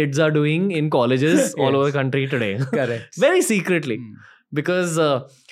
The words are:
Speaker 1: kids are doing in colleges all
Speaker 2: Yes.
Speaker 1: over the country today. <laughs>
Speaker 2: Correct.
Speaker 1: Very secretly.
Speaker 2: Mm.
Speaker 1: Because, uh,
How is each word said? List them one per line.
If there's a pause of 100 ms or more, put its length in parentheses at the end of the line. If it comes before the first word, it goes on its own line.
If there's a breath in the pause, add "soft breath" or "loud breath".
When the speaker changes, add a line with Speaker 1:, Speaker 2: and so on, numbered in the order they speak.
Speaker 1:
kids
are
doing
in
colleges
all
Speaker 2:
Yes.
Speaker 1:
over
the
country
today.
<laughs>
Speaker 2:
Correct.
Speaker 1:
Very
secretly.
Speaker 2:
Mm. (380 loud breath)
Speaker 1:
Because,
uh, (240 loud breath)